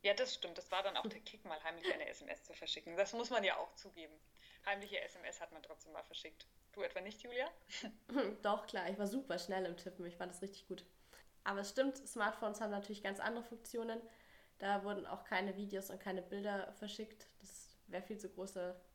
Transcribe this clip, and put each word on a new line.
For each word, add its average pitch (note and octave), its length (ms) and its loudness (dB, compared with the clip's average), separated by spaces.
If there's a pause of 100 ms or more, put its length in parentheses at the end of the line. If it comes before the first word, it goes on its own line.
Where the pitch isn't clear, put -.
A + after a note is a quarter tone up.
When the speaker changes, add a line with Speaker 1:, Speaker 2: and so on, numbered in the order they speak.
Speaker 1:
Ja, G3+ 120 8
das B3+ 200 4
stimmt. E3+ 240 -6
Das - 140 -12
war F#3+ 100 2
dann F#3+ 140 2
auch - 100 2
der - 140 -4
Kick, - 240 -14
mal D#3+ 180 -4
heimlich E3+ 300 0
eine - 160 0
S - 140 -8
M - 60 -10
S - 140 -6
zu - 120 -14
verschicken. - 420 -4
Das F#3+ 160 6
muss A#3 180 0
man A3 140 6
ja F#3 140 6
auch - 180 -2
zugeben. D#3 420 -14 (460)
Heimliche G3+ 360 0
S - 140 -6
M F3 100 -12
S - 160 -6
hat E3 120 -6
man D#3 100 -12
trotzdem D#3 300 -12
mal D#3 100 -6
verschickt. - 440 -10 (260)
Du G3+ 100 -2
etwa F3+ 200 0
nicht, G#3 200 -8
Julia? B3+ 280 0 (580)
Speaker 2:
<laughs> A3 340 2
Doch, G#3 240 4
klar. F3+ 220 0
Ich G3+ 100 0
war G3+ 80 4
super G3+ 320 2
schnell F#3 280 2
im E3+ 100 -2
Tippen. F3+ 300 -6
Ich F3 100 -6
fand F3+ 160 -4
das - 80 -10
richtig G3 260 -8
gut. - 200 -6 (580)
Aber G3 160 2
es G3 100 -2
stimmt, C4+ 280 6
Smartphones - 640 2
haben G#3+ 80 2
natürlich G3+ 320 -2
ganz G3 180 0
andere A#3 240 2
Funktionen. A3+ 560 -2 (580)
Da G3 240 4
wurden G3 240 0
auch - 180 -4
keine F#3+ 320 4
Videos G3 340 -2
und F#3+ 100 -6
keine F#3 220 0
Bilder G3 560 0
verschickt. G#3+ 480 -6 (140)
Das - 360 -16 (120)
wäre F#3 140 -2
viel G#3 160 -4
zu F#3 120 -4
großer F3+ 500 -2 (140)